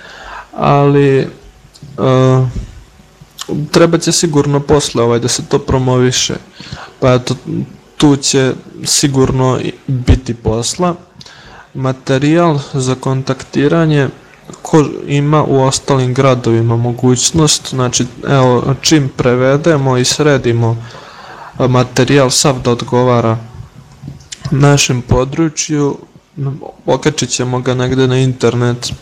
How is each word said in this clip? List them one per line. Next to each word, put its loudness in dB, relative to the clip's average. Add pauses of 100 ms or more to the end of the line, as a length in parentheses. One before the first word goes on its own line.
(520)
ali, 2
e, -2 (2500)
treba 2
će -2
sigurno 0
posle, 0
ovaj, 2
da -2
se -4
to 0
promoviše. 0 (680)
Pa 4
eto, 0 (600)
tu 4
će 0 (300)
sigurno 0
i -6 (140)
biti 0
posla. -2 (800)
Materijal 0 (140)
za -2
kontaktiranje, 0 (540)
ko 2 (220)
ima 2
u 2
ostalim 0
gradovima 2
mogućnost, 0
znači, -2 (220)
evo, 2
čim 2
prevedemo 2
i 2
sredimo, 0 (840)
e, 2
materijal 2
sav 0
da -2
odgovara 0 (1120)
našem 2
području, -2 (880)
okačit 0
ćemo -4
ga -2
negde 0
na 2
internet 0